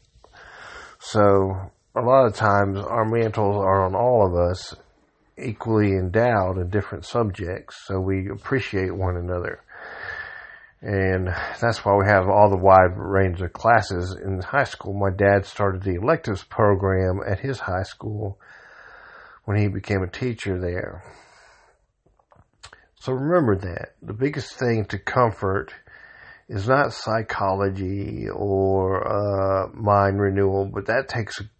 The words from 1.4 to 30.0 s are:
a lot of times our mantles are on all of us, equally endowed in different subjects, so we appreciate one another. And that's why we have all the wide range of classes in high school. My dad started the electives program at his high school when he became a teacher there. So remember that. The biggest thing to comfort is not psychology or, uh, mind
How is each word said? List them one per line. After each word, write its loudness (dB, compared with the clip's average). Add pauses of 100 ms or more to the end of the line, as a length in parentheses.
a -2
lot 4
of 0
times 2
our -2
mantles 0
are 2
on -2
all 4
of 0
us, -2 (600)
equally 0
endowed 2
in -4
different -4
subjects, -4 (100)
so -4
we -2
appreciate -4
one -2
another. -6 (1200)
And 0 (340)
that's 0
why 4
we 4
have 6
all 6
the 2
wide 8
range 0
of -6
classes 0
in -4
high -2
school. -12
My 0
dad 4
started -2
the -2
electives -2
program 2
at -4
his -6
high -6
school -10 (1080)
when 0
he 2
became -2
a -6
teacher -4
there. -6 (1900)
So -6
remember 2
that. -10
The -12
biggest -4
thing 0
to -8
comfort 0 (800)
is -6
not 2
psychology -4
or, 0
uh, 0
mind 4